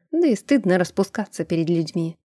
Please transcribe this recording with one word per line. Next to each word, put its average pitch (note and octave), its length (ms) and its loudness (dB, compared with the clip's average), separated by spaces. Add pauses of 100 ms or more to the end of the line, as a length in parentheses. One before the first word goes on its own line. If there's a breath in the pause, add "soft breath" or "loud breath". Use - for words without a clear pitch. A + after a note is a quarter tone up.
(120)
Да E4 160 2
и A#3 80 4
стыдно G3 420 2
распускаться F#3+ 640 -4
перед E3 280 -2
людьми. E3 560 -2